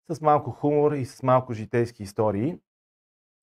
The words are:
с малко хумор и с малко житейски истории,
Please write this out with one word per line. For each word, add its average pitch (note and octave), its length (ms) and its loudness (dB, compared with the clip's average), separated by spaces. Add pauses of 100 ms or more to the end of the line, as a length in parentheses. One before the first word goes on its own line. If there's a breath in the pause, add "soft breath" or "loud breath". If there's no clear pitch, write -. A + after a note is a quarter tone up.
с D#3+ 120 -8
малко D3 300 2
хумор D3 400 2
и C3+ 140 -4
с - 180 -14
малко B2+ 300 2
житейски A2 500 -2
истории, G#2+ 560 -2 (840)